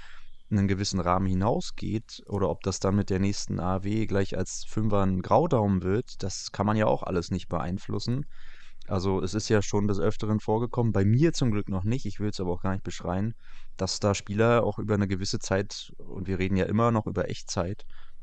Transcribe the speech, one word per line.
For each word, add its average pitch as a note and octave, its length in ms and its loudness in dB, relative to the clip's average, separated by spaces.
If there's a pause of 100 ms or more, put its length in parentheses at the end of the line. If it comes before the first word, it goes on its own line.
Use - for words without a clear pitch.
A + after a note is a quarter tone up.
(500)
einen G2+ 160 4
gewissen G2 320 0
Rahmen F2+ 280 2
hinausgeht, G#2 1000 -2
oder F#2+ 240 0
ob - 140 -4
das F#2 160 -2
dann G2 160 2
mit G2+ 140 2
der F#2 100 2
nächsten G2 400 0
A F#2 240 0
W A2 220 0
gleich G2+ 300 0
als - 280 -4
Fünfer G#2 380 2
ein F#2+ 200 2
Graudaumen G#2+ 600 4
wird, G2 420 -2
das - 260 -6
kann G2+ 160 -2
man G#2+ 100 2
ja G#2+ 100 4
auch - 180 2
alles F2+ 260 -2
nicht F#2 180 -4
beeinflussen. G2+ 800 -2 (640)
Also F#2+ 340 0
es F#2 120 -2
ist G#2+ 140 -2
ja G#2+ 140 6
schon G#2 240 2
des G#2 140 2
Öfteren G#2+ 400 2
vorgekommen, A#2 520 0
bei G2 120 4
mir B2+ 280 4
zum B2 200 2
Glück G2+ 160 0
noch F#2+ 160 -2
nicht, A#2 200 0
ich G2+ 140 -4
will's G#2 220 -2
aber F#2 100 0
auch F2+ 120 -2
gar F#2+ 100 0
nicht G2 100 -2
beschreien, F#2 540 -4 (400)
dass - 240 -2
da G#2 120 4
Spieler A2+ 520 4
auch G#2 140 0
über G#2 160 0
eine G2+ 120 4
gewisse G2 320 -2
Zeit, - 600 -2
und - 280 -8
wir F#2+ 140 0
reden F#2+ 160 2
ja F#2 100 2
immer A#2 240 4
noch A2 160 2
über F#2 240 -2
Echtzeit, - 560 -4 (360)